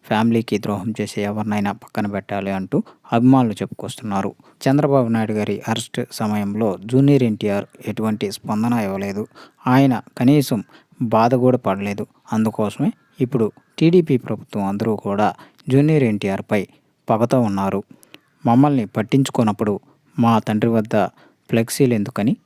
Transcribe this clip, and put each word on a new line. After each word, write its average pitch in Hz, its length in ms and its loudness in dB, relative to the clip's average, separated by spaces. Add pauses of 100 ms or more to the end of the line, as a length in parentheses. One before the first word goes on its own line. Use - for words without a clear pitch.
ఫ్యామిలీకి 113 560 0
ద్రోహం 101 340 -4
చేసే 104 200 -6 (120)
ఎవరినైనా 104 420 -4 (100)
పక్కన 107 320 -6
పెట్టాలి 98 440 -6
అంటూ 95 200 -4 (380)
అభిమానులు 123 460 4
చెప్పుకొస్తున్నారు. 101 680 -6 (360)
చంద్రబాబు 139 500 2
నాయుడు 110 240 -2
గారి 101 160 -4 (160)
అరెస్ట్ 110 280 -6 (200)
సమయంలో 104 500 -2 (220)
జూనియర్ 139 380 4
ఎన్టీఆర్ 101 360 -2 (240)
ఎటువంటి 107 380 -4 (100)
స్పందన 220 340 -2 (140)
ఇవ్వలేదు. 196 380 -6 (500)
ఆయన 135 220 4 (240)
కనీసం 135 400 2 (520)
బాధ 113 200 4 (100)
కూడా 123 240 4
పడలేదు. 98 380 -4 (300)
అందుకోసమే 110 540 -2 (360)
ఇప్పుడు 117 220 0 (300)
టీడీపీ 160 480 4
ప్రభుత్వం 104 460 -6
అందరూ 107 220 -2 (120)
కూడా 101 240 0 (440)
జూనియర్ 147 380 4
ఎన్టీఆర్పై 101 500 -2 (480)
పగతో 120 300 2 (100)
ఉన్నారు. 98 320 -2 (680)
మమ్మల్ని 131 360 4 (120)
పట్టించుకోనప్పుడు 110 800 0 (420)
మా 117 160 4 (160)
తండ్రి 110 280 0
వద్ద 110 200 -2 (540)
ఫ్లెక్సీలు 120 500 0
ఎందుకని 101 340 -2 (120)